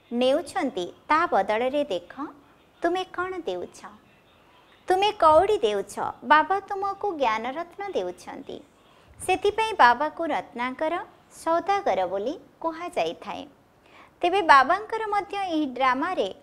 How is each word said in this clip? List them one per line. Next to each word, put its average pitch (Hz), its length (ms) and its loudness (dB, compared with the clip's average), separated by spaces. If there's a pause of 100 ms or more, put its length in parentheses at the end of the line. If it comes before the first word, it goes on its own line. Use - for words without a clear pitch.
(140)
ନେଉଛନ୍ତି, 254 800 -2 (160)
ତା 320 180 2
ବଦଳରେ 247 560 0
ଦେଖ 277 500 -8 (480)
ତୁମେ 359 220 0
କ'ଣ 370 380 -8
ଦେଉଛ। 180 440 -8 (1000)
ତୁମେ 392 240 2
କଉଡ଼ି 381 460 4
ଦେଉଛ, 208 420 -2 (240)
ବାବା 302 360 4
ତୁମକୁ 392 580 -6
ଜ୍ଞାନରତ୍ନ 285 720 -4
ଦେଉଛନ୍ତି। 185 720 -8 (640)
ସେଥିପାଇଁ 415 480 0
ବାବାକୁ 294 520 4
ରତ୍ନାକର, 277 800 -4 (380)
ସୌଦାଗର 330 640 0
ବୋଲି 208 320 -4 (220)
କୁହାଯାଇଥାଏ। 202 840 -6 (760)
ତେବେ 359 200 2
ବାବାଙ୍କର 359 680 4
ମଧ୍ୟ 403 300 -4
ଏହି 311 280 -2
ଡ୍ରାମାରେ 262 760 -2